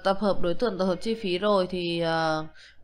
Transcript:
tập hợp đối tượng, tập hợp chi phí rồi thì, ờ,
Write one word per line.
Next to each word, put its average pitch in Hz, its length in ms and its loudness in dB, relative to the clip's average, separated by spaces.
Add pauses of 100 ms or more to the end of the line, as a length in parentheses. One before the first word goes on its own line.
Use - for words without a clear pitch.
tập 196 160 2
hợp 190 200 2
đối 175 140 2
tượng, 202 240 -2
tập 185 60 0
hợp 185 160 0
chi 226 140 -2
phí 185 240 -2
rồi 196 320 2
thì, 170 300 -2
ờ, 160 460 0 (380)